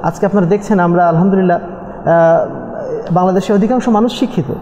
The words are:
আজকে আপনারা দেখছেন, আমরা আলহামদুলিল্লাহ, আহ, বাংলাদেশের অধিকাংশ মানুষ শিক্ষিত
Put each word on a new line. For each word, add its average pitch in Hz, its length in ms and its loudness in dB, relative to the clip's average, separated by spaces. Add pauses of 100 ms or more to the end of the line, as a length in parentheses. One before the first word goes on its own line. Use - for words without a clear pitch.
আজকে 160 220 -2
আপনারা 190 200 0
দেখছেন, 208 340 0
আমরা 175 280 2
আলহামদুলিল্লাহ, 180 500 2
আহ, - 880 0 (640)
বাংলাদেশের 185 440 2
অধিকাংশ 233 340 0
মানুষ 226 300 0
শিক্ষিত 175 420 -4